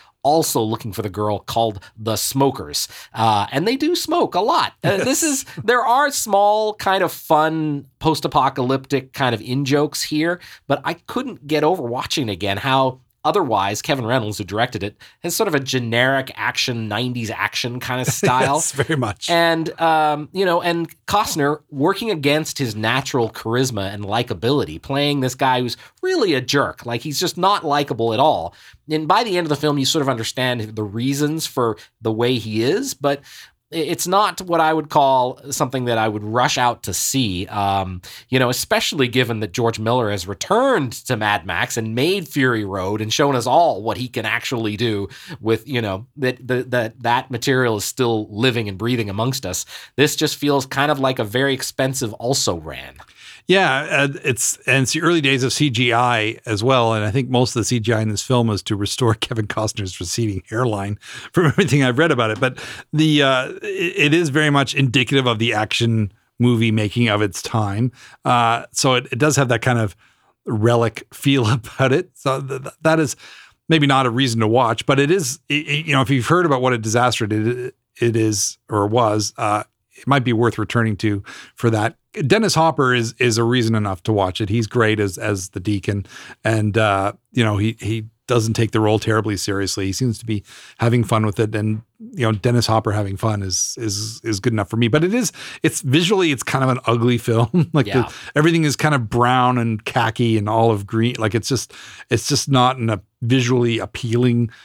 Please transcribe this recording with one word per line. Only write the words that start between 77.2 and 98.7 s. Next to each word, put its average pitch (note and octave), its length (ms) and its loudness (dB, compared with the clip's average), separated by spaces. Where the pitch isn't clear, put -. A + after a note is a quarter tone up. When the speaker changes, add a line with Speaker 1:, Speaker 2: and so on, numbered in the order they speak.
Speaker 2:
it, A#2+ 460 -2
it A#2+ 160 2
is G#2+ 420 0
or G#2 180 2
was, G#2+ 500 0
uh, G#2+ 260 -2
it - 120 -12
might C3+ 160 4
be A#2+ 100 0
worth A2+ 240 2
returning A2 400 0
to G2+ 260 -2
for B2 140 0
that. A2 280 0
Dennis G#3 260 2
Hopper D3+ 400 2
is, A#2 240 -2
is A#2+ 220 2
a A#2 40 2
reason A#2 300 2
enough G2+ 300 -2
to A2 100 0
watch F#2+ 260 0
it. G#2+ 100 -4
He's A2 180 0
great G#2+ 320 2
as, G2+ 180 -2
as G#2+ 320 -4
the - 100 -10
Deacon, G2+ 460 -2
and, A2 340 0
uh, G2+ 360 2
you B2 120 2
know, G#2+ 140 2
he, A2 220 0
he A2 260 -4
doesn't A2+ 280 2
take A2+ 180 0
the A2+ 80 2
role G#2+ 200 4
terribly G#2+ 360 0
seriously. G2 520 -4
He G2 60 -2
seems A#2+ 260 -2
to A#2 60 -16
be G#2+ 180 -6
having A#2+ 260 2
fun A2 220 2
with G#2 140 -2
it, G#2+ 160 0
and, G#2+ 260 -2
you A3 240 -12
know, A2 80 2
Dennis A#2 360 2
Hopper A2+ 240 0
having G2+ 260 -4
fun G#2+ 240 -2
is, - 380 -4
is, A2 440 -6
is A2 160 -4
good A#2 140 0
enough G#2 160 -2
for A2 80 -4
me. A#2+ 120 4
But D3+ 140 4
it F#3 100 0
is, A#3+ 180 0
it's - 180 0
visually, E3+ 500 2
it's B2 120 -2
kind C3+ 200 -2
of C3 60 2
an B2 160 0
ugly A#2+ 320 2
<laughs> - 120 -4
film. A#2 440 2
Like, C#3 140 2
the - 40 -8
Speaker 1:
Yeah. B2+ 180 2
Speaker 2:
everything E3 280 4
is C#3+ 120 0